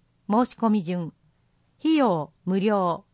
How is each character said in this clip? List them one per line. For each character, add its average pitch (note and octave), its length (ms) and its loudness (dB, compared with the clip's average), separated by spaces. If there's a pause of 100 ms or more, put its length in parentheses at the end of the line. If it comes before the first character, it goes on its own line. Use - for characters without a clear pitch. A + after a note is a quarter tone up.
(280)
申 A3 160 2
し - 120 -10
込 A3+ 140 0
み G#3+ 120 0
順。 E3+ 300 -6 (640)
費 D#4+ 200 2
用、 F3 340 0 (140)
無 F#3 120 0
料。 F#3+ 560 0